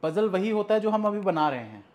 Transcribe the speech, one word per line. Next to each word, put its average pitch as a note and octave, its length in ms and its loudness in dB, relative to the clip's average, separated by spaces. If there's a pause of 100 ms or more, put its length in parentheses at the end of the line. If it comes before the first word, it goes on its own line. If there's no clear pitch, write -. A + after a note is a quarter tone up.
पजल E3+ 260 0
वही F#3+ 220 0
होता G#3+ 240 0
है G#3+ 60 4
जो G#3+ 100 0
हम G#3+ 160 2
अभी G#3 140 0
बना E3 280 2
रहे C3 120 -4
हैं। G#2+ 240 -16 (100)